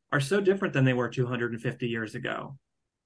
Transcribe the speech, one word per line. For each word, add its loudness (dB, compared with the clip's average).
are 2
so 2
different 2
than 4
they 6
were 0
two -2
hundred -2
and -8
fifty -4
years -4
ago. -8